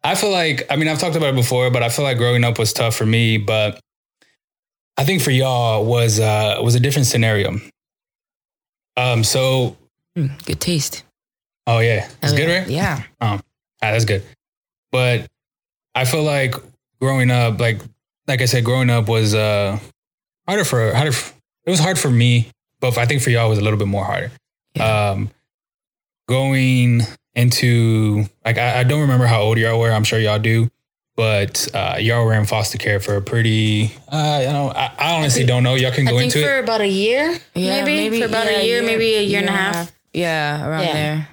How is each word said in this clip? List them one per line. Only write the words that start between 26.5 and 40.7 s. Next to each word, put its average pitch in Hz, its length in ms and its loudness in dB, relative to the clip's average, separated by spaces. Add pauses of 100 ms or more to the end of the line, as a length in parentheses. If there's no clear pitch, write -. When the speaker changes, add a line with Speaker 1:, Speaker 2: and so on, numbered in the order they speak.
Speaker 1:
into, 113 840 2 (200)
like, 113 140 0
I, 123 220 0
I - 20 2
don't 139 200 2
remember 127 240 4
how 113 160 4
old 110 160 2
y'all 113 200 2
were. 113 140 2
I'm 110 120 2
sure 113 140 0
y'all 107 220 2
do, 113 300 2 (460)
but, 104 560 0
uh, 92 280 -4
y'all 117 240 2
were 110 100 2
in 107 120 2
foster 107 320 -4
care 104 220 0
for 104 160 -4
a 98 60 -2
pretty, 110 680 0 (180)
uh, 151 60 -6
I 147 360 0
don't, 143 240 -4
I, 131 220 -4
I 151 160 0
honestly 147 280 0
Speaker 3:
I 123 40 2
think, - 20 4
Speaker 1:
don't 123 140 2
know. 127 140 2
Y'all 127 160 0
can 135 160 0
Speaker 3:
I - 20 2
Speaker 1:
go 123 80 2
Speaker 3:
think 123 160 0
Speaker 1:
into 147 120 2
Speaker 3:
for 277 120 0
Speaker 1:
it. 247 60 -2
Speaker 3:
about 220 160 -2
a 202 80 0
year, 247 500 0 (160)
Speaker 2:
Yeah, 269 300 -2
Speaker 3:
maybe? 294 120 0
Speaker 2:
maybe, 226 240 -2
Speaker 3:
For 233 60 -2
about 220 220 -2
a 220 40 0
Speaker 2:
yeah, 208 100 0
Speaker 3:
year, 233 180 0
Speaker 2:
year, - 20 -2
Speaker 3:
maybe 226 320 0
a 208 80 0
year - 0 -
and 202 40 -2
a 196 40 -2
Speaker 2:
year 202 100 0
and 202 80 -2
a 196 40 -2
Speaker 3:
half. 196 240 -2
Speaker 2:
half. 170 160 -6 (200)
Yeah, 151 560 -4
around 160 160 -4